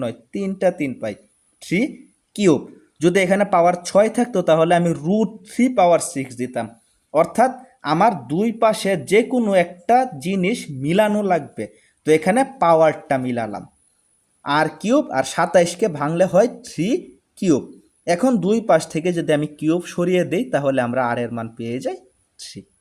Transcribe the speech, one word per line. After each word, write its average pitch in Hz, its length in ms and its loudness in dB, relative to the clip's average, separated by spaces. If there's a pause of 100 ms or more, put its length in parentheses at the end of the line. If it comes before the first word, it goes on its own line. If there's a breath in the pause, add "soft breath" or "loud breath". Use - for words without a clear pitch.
নয়, 117 140 -6 (180)
তিনটা 190 360 -2 (100)
তিন 139 120 -4 (100)
পাই, 107 120 -8 (480)
থ্রি 175 180 -2 (560)
কিউব। 165 260 4 (420 loud breath)
যদি 175 220 2
এখানে 196 200 2 (100)
পাওয়ার 175 200 4 (140)
ছয় 214 280 4
থাকতো 240 220 0 (100)
তাহলে 165 300 4
আমি 170 120 0 (140)
রুট 214 240 2 (200)
থ্রি 240 160 0 (140)
পাওয়ার 175 220 6 (100)
সিক্স 131 300 -8
দিতাম, 123 240 -6 (480)
অর্থাৎ 220 380 2 (320 loud breath)
আমার 175 280 2 (200)
দুই 208 180 0 (140)
পাশে 214 280 0 (200)
যে 208 80 6 (120)
কোনো 233 200 0 (140)
একটা - 320 0 (280)
জিনিস 190 320 -2 (260)
মিলানো 208 380 0 (100)
লাগবে। 131 340 -4 (380 soft breath)
তো - 40 -4 (100)
এখানে 175 240 0 (200)
পাওয়ারটা 160 560 4
মিলালাম, 117 460 -6 (840)
আর 151 220 0 (120)
কিউব 254 240 2 (140)
আর 135 160 0
সাতাইশকে 175 540 0 (120)
ভাঙলে 165 340 0
হয় 214 160 4 (180)
থ্রি 165 200 -4 (520)
কিউব। 151 240 2 (440)
এখন 175 240 2 (140)
দুই 214 120 2 (120)
পাশ 160 120 4 (120)
থেকে 165 240 -2
যদি 160 200 -2
আমি 151 100 -2 (120)
কিউব 160 220 0 (120)
সরিয়ে 180 380 0
দেই, 196 120 -2 (100)
তাহলে 139 340 0
আমরা 123 140 -2 (100)
আর 120 120 -2
এর 117 140 -8
মান 113 100 -8 (100)
পেয়ে 117 280 -8
যাই 370 120 -6 (420)
থ্রি। - 220 -18 (200)